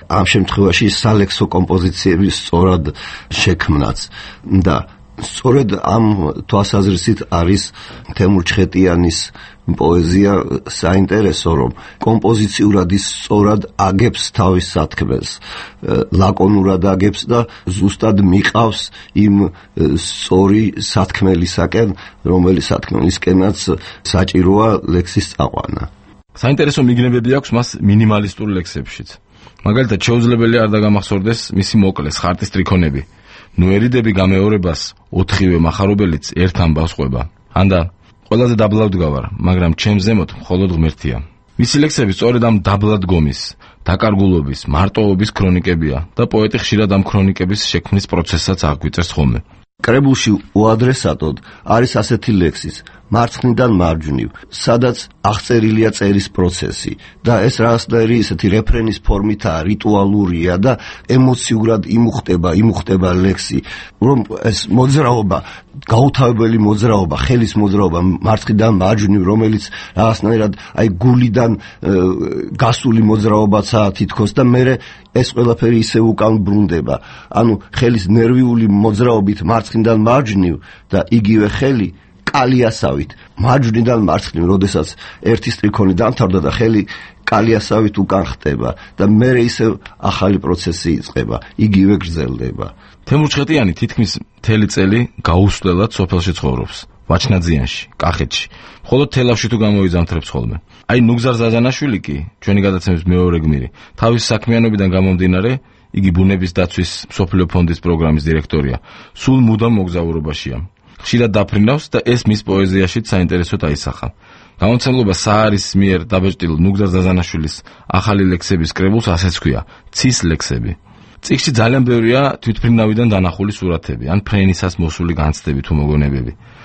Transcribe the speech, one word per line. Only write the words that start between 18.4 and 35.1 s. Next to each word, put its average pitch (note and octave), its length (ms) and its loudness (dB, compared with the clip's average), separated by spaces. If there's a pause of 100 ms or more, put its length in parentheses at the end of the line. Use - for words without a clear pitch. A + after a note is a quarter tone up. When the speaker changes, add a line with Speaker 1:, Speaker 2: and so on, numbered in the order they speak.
Speaker 1:
იმ G#2 200 4 (600)
სწორი G2 720 0 (140)
სათქმელისაკენ, F2+ 1080 0 (320)
რომელი F2+ 420 2
სათქმელისკენაც F2+ 960 0 (440)
საჭიროა F#2+ 640 2 (140)
ლექსის F2 480 -2
წაყვანა. - 520 -6 (520)
Speaker 2:
საინტერესო C#3+ 500 0
მიგნებები B2 480 2
აქვს C#3 180 -2
მას A#2+ 180 -2 (100)
მინიმალისტურ G#2 720 2
ლექსებშიც. - 560 -8 (540)
მაგალითად, G#2+ 360 0
შეუძლებელი A#2 600 2
არ A2 100 2
დაგამახსოვრდეს G#2 720 0 (160)
მისი F#2+ 240 0
მოკლე, F#2 320 0
„სხარტის - 400 -4
ტრიქონები“. E2+ 500 0 (520)
„ნუ F2 180 2
ერიდები A2+ 400 2
გამეორებას, F#2+ 680 0 (280)
ოთხივე F#2 500 0